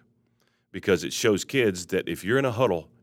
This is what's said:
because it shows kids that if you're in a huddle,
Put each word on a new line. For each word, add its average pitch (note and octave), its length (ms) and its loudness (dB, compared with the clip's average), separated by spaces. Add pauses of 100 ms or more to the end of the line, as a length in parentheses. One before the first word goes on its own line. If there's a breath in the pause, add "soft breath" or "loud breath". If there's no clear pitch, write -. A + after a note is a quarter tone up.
(720)
because F#2 320 0
it D2+ 100 -6
shows G#2 320 2
kids G2+ 420 0
that F#2 220 -2
if E2+ 140 -6
you're A2+ 160 0
in C3+ 60 0
a B2+ 60 0
huddle, G2+ 380 0 (140)